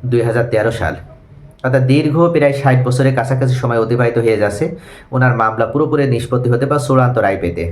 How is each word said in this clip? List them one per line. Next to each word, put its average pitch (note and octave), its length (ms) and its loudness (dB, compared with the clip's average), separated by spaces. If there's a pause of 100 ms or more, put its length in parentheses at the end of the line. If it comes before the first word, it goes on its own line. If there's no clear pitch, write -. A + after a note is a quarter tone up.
দুই A#2+ 180 0
হাজার A#2 280 0
তেরো A2 220 0
সাল, F#2+ 220 -4 (680)
অর্থাৎ C3 180 2
দীর্ঘ C#3+ 320 2 (180)
প্রায় C#3+ 280 2
ষাট C3 260 4
বছরের B2+ 320 0
কাছাকাছি B2+ 360 0
সময় A#2+ 300 -2
অতিবাহিত A#2 340 0
হয়ে A2+ 240 2
যাচ্ছে G#2 220 -2 (480)
ওনার B2+ 220 2
মামলা A2+ 320 0
পুরোপুরি C#3+ 400 0
নিষ্পত্তি B2 440 -2
হতে C#3 160 0
বা D3 120 -2
চূড়ান্ত C3 400 2
রায় G2 240 0
পেতে। E2+ 300 -4